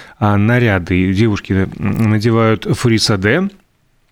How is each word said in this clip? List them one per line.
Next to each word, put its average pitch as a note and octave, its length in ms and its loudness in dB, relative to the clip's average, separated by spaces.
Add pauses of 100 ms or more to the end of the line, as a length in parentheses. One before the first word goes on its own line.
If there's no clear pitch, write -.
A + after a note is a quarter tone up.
(180)
а, G#2 180 2
наряды. G2 720 0
И F#2+ 40 -2
девушки, G2+ 380 -2
м, G2+ 580 -2
надевают A2 560 0 (100)
фрисаде, A2+ 760 0 (600)